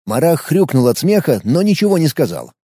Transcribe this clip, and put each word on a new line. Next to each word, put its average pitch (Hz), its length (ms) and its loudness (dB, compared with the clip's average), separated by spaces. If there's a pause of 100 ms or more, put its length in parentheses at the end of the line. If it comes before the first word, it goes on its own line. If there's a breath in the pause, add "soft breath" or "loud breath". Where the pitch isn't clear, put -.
Марах 151 360 0
хрюкнул 143 460 0
от 117 100 0
смеха, 165 460 0
но 139 180 0
ничего 202 360 0
не 160 100 2
сказал. 85 440 -4 (280)